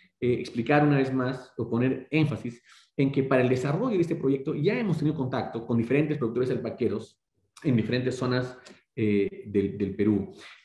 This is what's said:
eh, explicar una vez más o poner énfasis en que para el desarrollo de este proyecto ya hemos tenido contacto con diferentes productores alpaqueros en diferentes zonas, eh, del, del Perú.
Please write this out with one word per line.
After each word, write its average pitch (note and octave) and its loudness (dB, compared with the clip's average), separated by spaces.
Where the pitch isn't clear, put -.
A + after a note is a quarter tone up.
eh, B2 2
explicar D3 2
una C#3+ 4
vez C3 2
más C3 -4
o A#2 -6
poner B2+ 0
énfasis C#3 0
en C#3 2
que C3 0
para B2+ 4
el B2 2
desarrollo D3 0
de F3+ 2
este E3 0
proyecto C#3 -2
ya F3 0
hemos G#3+ 0
tenido D3 0
contacto B2 -4
con A#2+ 0
diferentes C#3+ 2
productores B2 -2
alpaqueros A2 -4
en C3+ 2
diferentes B2 0
zonas, B2+ -2
eh, G2+ 0
del, G2+ 0
del G2 -2
Perú. G2+ 2